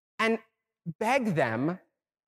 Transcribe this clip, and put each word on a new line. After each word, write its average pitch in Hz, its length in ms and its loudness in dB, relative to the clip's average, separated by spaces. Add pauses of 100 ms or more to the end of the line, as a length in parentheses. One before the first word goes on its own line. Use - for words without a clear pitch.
(200)
and 220 180 2 (640)
beg 220 340 0
them 139 460 0 (480)